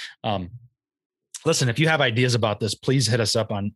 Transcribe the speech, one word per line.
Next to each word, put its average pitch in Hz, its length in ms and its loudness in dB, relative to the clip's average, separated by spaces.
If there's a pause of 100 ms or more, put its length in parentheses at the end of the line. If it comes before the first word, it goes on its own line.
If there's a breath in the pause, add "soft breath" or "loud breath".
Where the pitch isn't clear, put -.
(220 loud breath)
Um, 95 280 -6 (960)
listen, 151 240 0
if 113 80 -4
you 160 100 4
have 156 140 2
ideas 123 320 2
about 107 260 0
this, 110 140 -2
please 135 320 0
hit 117 140 2
us 110 140 0
up 113 160 0
on, 104 240 -4